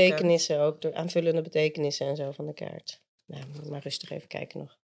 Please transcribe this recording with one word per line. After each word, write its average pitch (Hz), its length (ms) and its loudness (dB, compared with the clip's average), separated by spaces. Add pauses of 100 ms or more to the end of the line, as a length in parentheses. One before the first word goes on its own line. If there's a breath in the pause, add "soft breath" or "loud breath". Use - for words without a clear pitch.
betekenissen 165 500 4
ook, 151 220 2
door 156 120 -2
aanvullende 165 480 0
betekenissen 151 680 0
en 139 80 -2
zo 139 160 -6
van 147 140 -10
de 151 80 -8
kaart. - 480 -12 (240)
Nou, 139 180 -14 (100)
moet 147 160 -14
maar 143 120 -8
rustig - 300 -8
even - 160 -10
kijken - 320 -10
nog. 143 200 -16 (140)